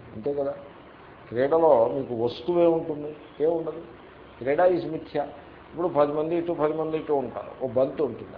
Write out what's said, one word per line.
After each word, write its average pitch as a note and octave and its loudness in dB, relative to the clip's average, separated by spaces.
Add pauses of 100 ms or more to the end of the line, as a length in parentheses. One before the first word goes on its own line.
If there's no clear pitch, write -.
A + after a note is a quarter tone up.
(140)
అంతే C#3+ -4
కదా. C#3 -4 (800)
క్రీడలో C3+ 4
మీకు A#2+ -2
వస్తువు F3 0
ఏముంటుంది? D#3+ 0 (260)
ఏముండదు. D#3+ -2 (560)
క్రీడ C#3+ 0
is D#3+ 2
మిథ్య. D3 -6 (440)
ఇప్పుడు E3+ -4
పది D3 2
మంది D#3 -2
ఇటు, E3+ -2
పది D3+ 0
మంది D#3+ -2
ఇటు D3+ -2
ఉంటారు, B2 -4
ఓ - -4
బంతి C3+ 0
ఉంటుంది, A#2+ -6